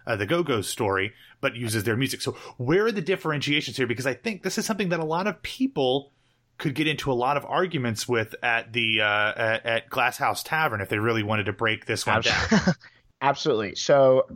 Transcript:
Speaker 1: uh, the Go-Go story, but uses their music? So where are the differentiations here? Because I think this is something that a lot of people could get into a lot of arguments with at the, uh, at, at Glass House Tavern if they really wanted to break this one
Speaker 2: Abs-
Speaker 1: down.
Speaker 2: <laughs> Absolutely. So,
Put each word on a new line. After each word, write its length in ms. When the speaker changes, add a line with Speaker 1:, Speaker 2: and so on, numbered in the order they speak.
Speaker 1:
uh, 100
the 100
Go-Go 340
story, 520
but 160
uses 280
their 120
music? 240
So 120
where 280
are 60
the 80
differentiations 760
here? 120
Because 180
I 80
think 280
this 160
is 80
something 240
that 100
a 40
lot 240
of 140
people 680
could 160
get 140
into 220
a 40
lot 220
of 100
arguments 640
with 340
at 300
the, 300
uh, 20
at, 300
at 220
Glass 300
House 240
Tavern 380
if 80
they 100
really 240
wanted 240
to 60
break 340
this 200
one 100
Speaker 2:
Abs- 340
Speaker 1:
down. 240
Speaker 2:
<laughs> 280
Absolutely. 560
So, 600